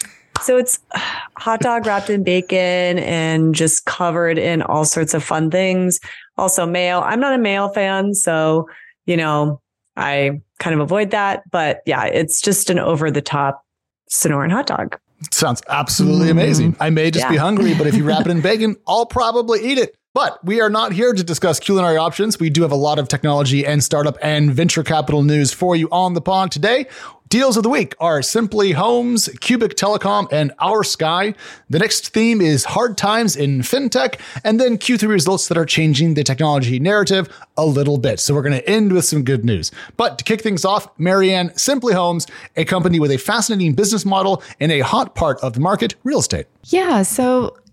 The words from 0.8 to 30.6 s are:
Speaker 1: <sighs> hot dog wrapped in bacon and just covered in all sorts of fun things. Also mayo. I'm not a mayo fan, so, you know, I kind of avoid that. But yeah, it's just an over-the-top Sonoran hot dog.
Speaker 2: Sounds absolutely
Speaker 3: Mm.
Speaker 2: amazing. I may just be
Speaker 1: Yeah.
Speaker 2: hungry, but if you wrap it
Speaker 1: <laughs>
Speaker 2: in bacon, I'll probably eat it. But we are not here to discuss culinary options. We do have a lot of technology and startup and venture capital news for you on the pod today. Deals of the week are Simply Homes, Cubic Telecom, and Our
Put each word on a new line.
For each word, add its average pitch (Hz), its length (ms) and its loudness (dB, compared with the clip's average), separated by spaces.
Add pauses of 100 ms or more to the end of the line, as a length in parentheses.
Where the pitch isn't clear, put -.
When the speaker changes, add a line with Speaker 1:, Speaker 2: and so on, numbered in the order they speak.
Speaker 1:
<sighs> - 460 -10
hot 226 240 -2
dog 233 240 0
wrapped 202 240 -2
in 202 160 0
bacon 180 760 0
and 160 560 0
just 160 300 0
covered 170 540 -2
in 165 240 0
all 151 240 0
sorts 160 260 -2
of 156 100 -2
fun 160 280 -2
things. 185 500 0 (380)
Also 185 260 0
mayo. 180 380 0
I'm 233 180 -2
not 269 140 0
a 254 40 0
mayo 202 300 0
fan, 196 460 -2
so, 160 560 0 (340)
you 175 140 0
know, 151 420 -2 (380)
I 143 420 -2 (180)
kind 165 140 -4
of 151 80 0
avoid 190 300 -2
that. 202 400 -2
But 156 340 -2
yeah, - 220 -2
it's - 340 -2
just - 300 0
an 175 80 2
over-the-top 147 840 -2 (480)
Sonoran 143 400 0
hot 240 160 -2
dog. - 320 -6 (320)
Speaker 2:
Sounds 135 380 -2
absolutely 175 600 2
Speaker 3:
Mm. - 20 4
Speaker 2:
amazing. 160 500 2
I 156 80 0
may 160 220 2
just 165 180 0
be 175 60 2
Speaker 1:
Yeah. 147 80 2
Speaker 2:
hungry, 202 320 2
but 156 120 0
if 147 100 2
you 151 80 2
wrap 156 180 2
it - 80 0
Speaker 1:
<laughs> - 0 -
Speaker 2:
in 170 100 0
bacon, 214 360 0 (120)
I'll 220 160 2
probably 233 560 0
eat 254 160 -2
it. 247 180 0 (200)
But - 300 -2
we 208 160 0
are 220 80 2
not 220 240 0
here 233 220 2
to 185 100 0
discuss 165 340 0
culinary 180 380 2
options. 170 420 0
We 160 120 0
do 151 100 2
have 165 100 2
a 143 40 -2
lot 147 240 2
of 139 100 -2
technology 143 560 2
and 143 180 2
startup 147 380 0
and 151 320 2
venture 165 300 0
capital 151 400 0
news 147 320 2
for 180 200 0
you 165 160 0
on 180 220 0
the 170 80 -2
pod 190 300 0
today. 226 360 0 (440)
Deals 254 260 2
of 226 60 0
the 220 80 2
week 262 280 -2
are 160 220 0
Simply 208 520 0
Homes, 240 580 0 (100)
Cubic 233 340 0
Telecom, 202 560 0
and 147 280 0
Our 196 260 0